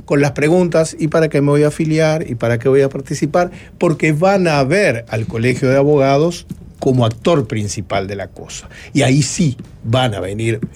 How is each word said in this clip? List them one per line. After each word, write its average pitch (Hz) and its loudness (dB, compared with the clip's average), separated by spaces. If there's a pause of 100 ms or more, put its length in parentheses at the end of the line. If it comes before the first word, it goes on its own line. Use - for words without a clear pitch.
con 147 2
las 143 0
preguntas, 165 2
¿y 156 -2
para 160 2
qué 151 0
me 143 2
voy 147 4
a 147 4
afiliar? 156 0
¿Y 123 -6
para 117 -2
qué 120 -2
voy 135 6
a 135 2
participar? 156 -2 (260)
Porque 165 0
van 185 2
a 147 2
ver 139 0
al 110 -4
Colegio 123 0
de 135 4
Abogados 143 2 (320)
como 127 2
actor 139 0
principal 101 -6
de 101 -8
la 92 -10
cosa. - -18 (240)
Y 139 0
ahí 135 4
sí 151 -2 (280)
van 117 0
a 95 -6
venir 107 -4 (160)